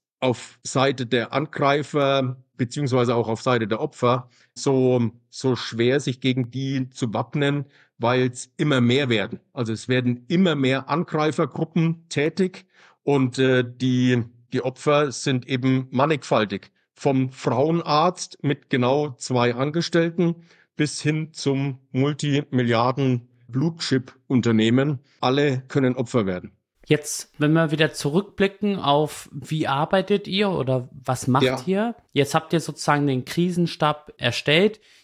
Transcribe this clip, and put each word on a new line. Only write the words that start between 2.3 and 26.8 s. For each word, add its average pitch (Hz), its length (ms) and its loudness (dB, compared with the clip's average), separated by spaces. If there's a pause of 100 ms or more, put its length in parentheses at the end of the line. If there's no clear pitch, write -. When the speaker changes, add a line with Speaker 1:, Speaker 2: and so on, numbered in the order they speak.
Speaker 1:
beziehungsweise 123 580 0
auch 117 140 0
auf 113 120 -4
Seite 117 280 0
der 110 120 -2
Opfer 127 480 -2 (240)
so, 127 600 2 (180)
so 131 240 -2
schwer, 120 460 0
sich 127 200 -6
gegen 127 300 -2
die 135 400 -4
zu 110 240 -6
wappnen, 143 520 -2 (320)
weil's 123 580 -2
immer 143 240 2
mehr 127 280 2
werden. 101 300 -2 (140)
Also 113 200 -4
es 107 160 -8
werden 123 380 0
immer 170 300 2
mehr 135 340 0
Angreifergruppen 160 1160 -2
tätig 160 580 -2 (380)
und, 135 340 2
äh, 131 260 4
die, 123 600 0 (280)
die 127 100 -2
Opfer 143 500 0
sind 127 360 -2
eben 131 440 0
mannigfaltig. 123 800 0 (200)
Vom 131 380 0
Frauenarzt 151 1120 0
mit 143 280 -4
genau 139 420 0
zwei 120 420 0
Angestellten 165 800 0 (400)
bis - 260 -2
hin 156 320 -4
zum 135 460 -2 (140)
Multimilliarden-Blutchip-Unternehmen. 131 3000 0 (220)
Alle 131 480 0
können 131 260 0
Opfer 117 320 -2
werden. 92 240 -6 (360)